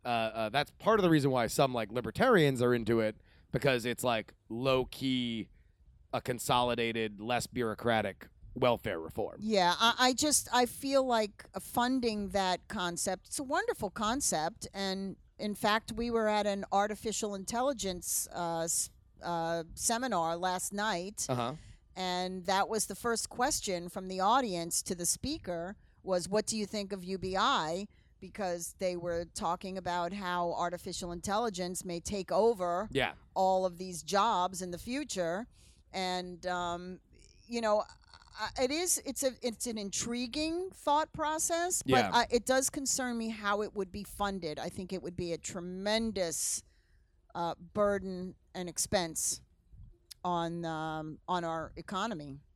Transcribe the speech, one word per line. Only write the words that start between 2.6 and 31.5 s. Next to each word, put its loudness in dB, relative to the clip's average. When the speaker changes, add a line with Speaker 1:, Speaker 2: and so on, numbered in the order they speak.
Speaker 1:
are 6
into 4
it, 0
because 2
it's, -2
like, 0
low-key, 0
a -2
consolidated, 0
less 0
bureaucratic 0
welfare 2
reform. -6
Speaker 2:
Yeah, 4
I, 6
I 6
just, 2
I 6
feel 0
like 0
funding 0
that 0
concept, -2
it's -8
a -4
wonderful -2
concept, 0
and -4
in -4
fact, 2
we -2
were 2
at 2
an 0
artificial 0
intelligence, -2
uh, -2
s-, -2
uh, -2
seminar 0
last -2
night, -2
Speaker 1:
Uh-huh. 0
Speaker 2:
and -4
that 2
was 2
the -8
first -2
question -2
from -8
the -4
audience 2
to -4
the -4
speaker -2
was, 0
"What 2
do -2
you -2
think -6
of -8
U -4
B -4
I?" 2
Because -6
they 0
were -2
talking -4
about -2
how 0
artificial -4
intelligence -2